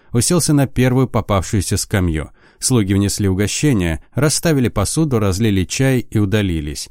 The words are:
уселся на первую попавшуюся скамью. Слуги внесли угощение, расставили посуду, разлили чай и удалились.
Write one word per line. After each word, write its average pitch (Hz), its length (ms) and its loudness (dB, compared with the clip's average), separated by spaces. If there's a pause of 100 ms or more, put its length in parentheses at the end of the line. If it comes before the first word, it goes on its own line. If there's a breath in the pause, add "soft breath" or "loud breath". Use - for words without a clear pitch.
(120)
уселся 156 400 2
на 139 140 4
первую 127 400 0
попавшуюся 101 720 -2
скамью. 85 560 -2 (260 soft breath)
Слуги 104 340 0
внесли 98 360 0
угощение, 95 720 0 (120)
расставили 143 540 0
посуду, 123 520 0
разлили 98 420 2
чай 131 380 0
и - 180 -4
удалились. 95 720 -2